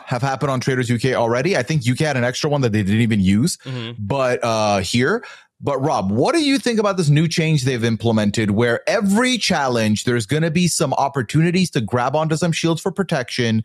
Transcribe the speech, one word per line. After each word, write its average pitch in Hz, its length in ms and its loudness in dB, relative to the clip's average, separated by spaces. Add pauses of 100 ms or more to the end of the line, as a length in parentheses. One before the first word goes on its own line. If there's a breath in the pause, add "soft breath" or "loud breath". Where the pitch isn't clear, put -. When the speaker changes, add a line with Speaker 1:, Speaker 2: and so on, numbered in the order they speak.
Speaker 1:
have 120 160 -4
happened 139 300 -2
on 127 80 -2
Traitors 127 280 -2
U 120 100 0
K 127 160 0
already. 120 420 0
I 127 80 0
think 151 200 -2
U 123 120 0
K 160 80 0
had 143 120 0
an 123 80 0
extra 127 240 -2
one 143 120 0
that 120 120 2
they 107 120 2
didn't 104 160 2
even 110 200 2
use, 101 440 2
Speaker 2:
Mm-hmm. 120 340 -10
Speaker 1:
but, 123 460 0
uh, 107 340 2
here. 127 460 0 (360 loud breath)
But 135 180 -2
Rob, 127 340 0
what 156 220 2
do 330 80 2
you 277 160 2
think 233 200 -2
about 202 180 0
this 175 140 2
new 151 180 4
change 156 360 0
they've 123 200 0
implemented 110 680 0
where 117 360 0
every 214 480 2
challenge, 123 680 0
there's 120 220 0
gonna 156 240 0
be 175 180 2
some 143 260 -2
opportunities 151 800 0
to 143 80 0
grab 123 340 0
onto 156 220 0
some 165 160 0
shields 165 280 -2
for 190 120 -4
protection, 123 720 -2